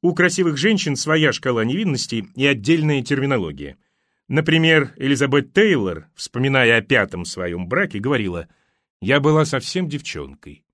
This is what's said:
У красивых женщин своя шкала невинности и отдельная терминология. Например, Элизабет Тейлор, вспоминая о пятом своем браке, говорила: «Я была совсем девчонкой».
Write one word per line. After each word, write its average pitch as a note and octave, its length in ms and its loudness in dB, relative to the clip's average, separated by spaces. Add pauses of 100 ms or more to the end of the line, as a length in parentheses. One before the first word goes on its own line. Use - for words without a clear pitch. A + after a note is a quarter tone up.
У F3 100 4
красивых F3 440 0
женщин F#3 380 0
своя D#3 360 2
шкала A#2 320 -2
невинности B2+ 720 -4
и C3 100 -2
отдельная C#3+ 580 2
терминология. G2 760 -4 (500)
Например, D#3+ 680 2
Элизабет C#3 580 0
Тейлор, G#2 600 0
вспоминая B2+ 600 2
о A2+ 60 2
пятом G#2 420 0
своем F2 440 -8
браке, C3+ 320 -4
говорила: G2+ 460 -4 (540)
«Я A#2+ 180 2
была D#3 280 4
совсем D#3 420 -4
девчонкой». D2 760 -12 (120)